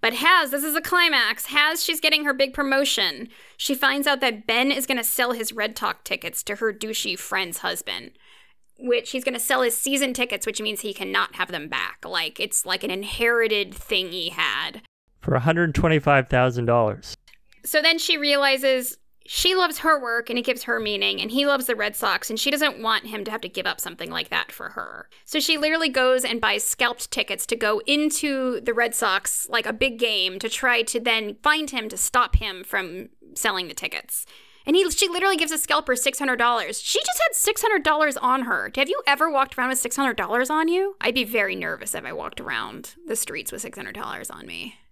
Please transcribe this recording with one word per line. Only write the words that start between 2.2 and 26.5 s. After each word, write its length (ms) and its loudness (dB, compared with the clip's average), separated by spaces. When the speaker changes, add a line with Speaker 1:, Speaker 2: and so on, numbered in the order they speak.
Speaker 1:
her 100 2
big 200 0
promotion. 760 0
She 180 -2
finds 320 2
out 140 2
that 260 0
Ben 240 2
is 160 0
gonna 160 -2
sell 300 2
his 200 -4
Red 220 -4
Talk 300 -4
tickets 400 -6
to 120 -6
her 160 0
douchey 460 -6
friend's 400 -4
husband, 540 -8
which 320 0
he's 140 -4
gonna 160 -2
sell 220 2
his 140 2
season 360 0
tickets, 340 -2
which 140 -4
means 220 -4
he 120 -6
cannot 400 -2
have 160 -4
them 180 -6
back. 360 -6
Like, 340 -4
it's 260 -2
like 200 -2
an 80 -2
inherited 840 2
thing 380 -2
he 160 -4
had. 540 -4
Speaker 2:
For 140 0
a 60 4
hundred 340 4
twenty-five 540 4
thousand 380 2
dollars. 500 2
Speaker 1:
So 180 2
then 160 4
she 180 2
realizes 840 2
she 280 2
loves 260 2
her 200 4
work 300 -2
and 80 0
it 80 -2
gives 160 0
her 180 -2
meaning, 400 0
and 100 -4
he 140 2
loves 220 2
the 100 0
Red 180 -2
Sox, 360 -2
and 100 -4
she 100 2
doesn't 300 0
want 240 0
him 200 -8
to 60 -6
have 120 -6
to 60 -10
give 180 -6
up 120 -4
something 320 -8
like 200 -6
that 200 -2
for 200 -12
her. 400 -12
So 120 -2
she 200 2
literally 320 2
goes 340 4
and 160 -2
buys 240 0